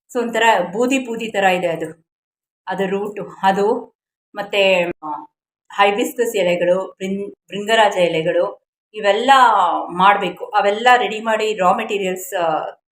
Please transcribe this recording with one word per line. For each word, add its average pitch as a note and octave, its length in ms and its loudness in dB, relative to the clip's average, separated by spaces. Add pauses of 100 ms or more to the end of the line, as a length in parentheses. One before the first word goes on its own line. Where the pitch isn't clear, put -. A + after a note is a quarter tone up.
(120)
So B3 100 -4
ಒಂಥರ A3+ 220 -2 (280)
ಬೂದಿ B3+ 280 0
ಬೂದಿ A#3 320 -8
ಥರ G3 120 -2
ಇದೆ F3+ 240 2
ಅದು, D#3+ 220 -6 (800)
ಅದು F#3+ 200 -4
ರೂಟು. G3 360 -6 (200)
ಅದು G3+ 500 0 (420)
ಮತ್ತೆ, F#3+ 480 2
ಆ, E3+ 260 -8 (640)
ಹೈಬಿಸ್ಕಸ್ G3+ 640 0
ಎಲೆಗಳು, F3+ 520 0
ಬೃಂ-, G3 440 -8
ಭೃಂಗರಾಜ G#3 640 0
ಎಲೆಗಳು, E3+ 760 -2 (220)
ಇವೆಲ್ಲ G#3+ 380 2 (580)
ಮಾಡ್ಬೇಕು. F#3+ 560 2
ಅವೆಲ್ಲ G#3 420 0 (100)
ರೆಡಿ G#3+ 220 -2
ಮಾಡಿ A3 340 -2
ರಾ F3+ 200 2
ಮೆಟೀರಿಯಲ್ಸ್, G3+ 600 -6
ಆ, E3 420 -2 (160)